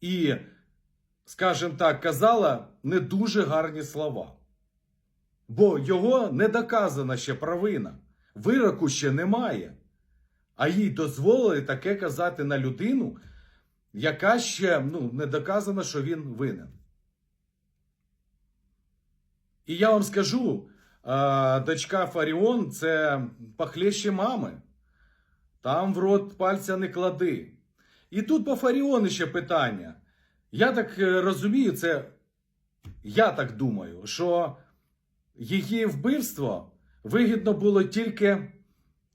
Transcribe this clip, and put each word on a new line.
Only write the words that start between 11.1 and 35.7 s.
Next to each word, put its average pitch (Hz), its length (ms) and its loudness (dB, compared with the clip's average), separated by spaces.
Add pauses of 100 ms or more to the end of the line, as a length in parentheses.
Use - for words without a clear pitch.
таке 139 340 -2
казати 175 480 -4
на 143 140 -2
людину, 180 600 -2 (760)
яка 156 460 2
ще, 180 400 0
ну, 139 340 -4
не 143 120 -4
доказана, 190 580 -2
що 147 180 -4
він 160 200 -4
винен. 110 480 -6 (3000)
І 160 60 -4
я 208 160 4
вам 214 120 4
скажу, 196 680 -2 (340)
е, 135 560 2
дочка 160 460 -2
Фаріон — 170 640 0
це 156 500 0 (360)
похлеще 196 540 -2
мами. 190 500 -4 (1000)
Там 175 320 0
в - 40 -2
рот 196 400 2
пальця 190 400 -2
не 185 100 -4
клади. 175 640 -2 (560)
І 196 120 -4
тут 226 240 0
по 277 100 0
Фаріону 262 540 2
ще 170 180 -4
питання. 127 680 -2 (560)
Я 226 200 2
так, 214 280 -4
е, 185 220 2
розумію, 202 500 2
це, 156 340 -2 (960)
я 180 280 2
так 131 260 -6
думаю, 95 480 -6
що 170 520 -2 (800)
її 196 500 -2